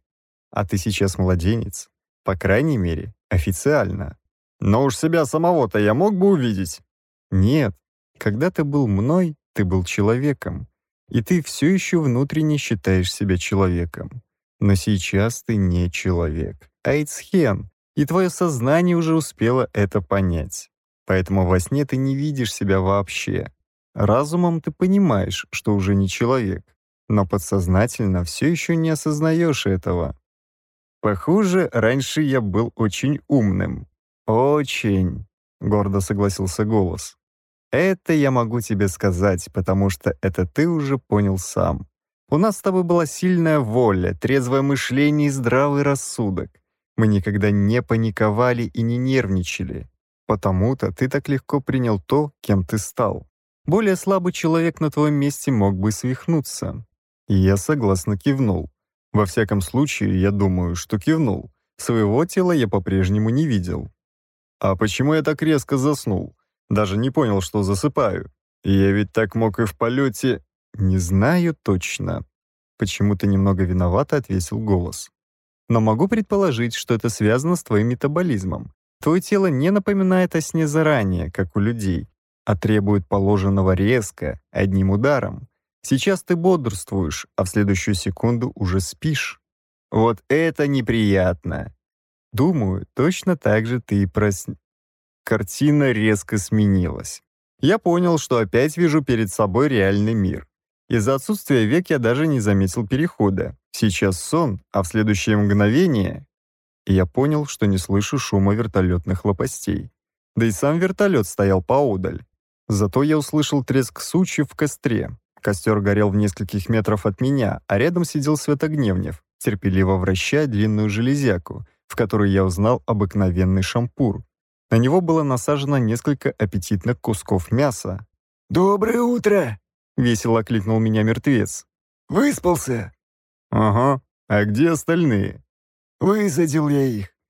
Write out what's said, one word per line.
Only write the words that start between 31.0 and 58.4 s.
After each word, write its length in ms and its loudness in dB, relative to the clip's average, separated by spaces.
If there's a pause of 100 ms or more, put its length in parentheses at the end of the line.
«Похоже, 720 2
раньше 500 0
я 180 2
был 360 -2
очень 520 -2
умным». 580 0 (400)
«Очень», 1000 0 (340)
гордо 400 0
согласился 640 -2
голос. 520 -2 (540)
«Это 440 0
я 160 4
могу 300 0
тебе 280 0
сказать, 640 0
потому 380 0
что 320 -4
это 240 -2
ты 200 0
уже 300 0
понял 400 0
сам. 500 -4 (440)
У 80 2
нас 180 2
с 60 -16
тобой 220 0
была 200 2
сильная 540 0
воля, 560 2
трезвое 480 0
мышление 680 0
и 20 0
здравый 520 0
рассудок. 680 -2 (460)
Мы 100 2
никогда 440 2
не 320 2
паниковали 800 0
и 180 -6
не 160 0
нервничали. 920 -2 (360)
Потому-то 640 0
ты 180 -2
так 200 -4
легко 320 -2
принял 400 -2
то, 400 -2
кем 240 0
ты 140 -4
стал. 480 -4 (400)
Более 300 2
слабый 360 0
человек 480 0
на 100 0
твоем 240 2
месте 360 -2
мог 260 2
бы 160 0
свихнуться». 920 -4 (420)
И 60 0
я 240 4
согласно 580 0
кивнул. 540 0 (420)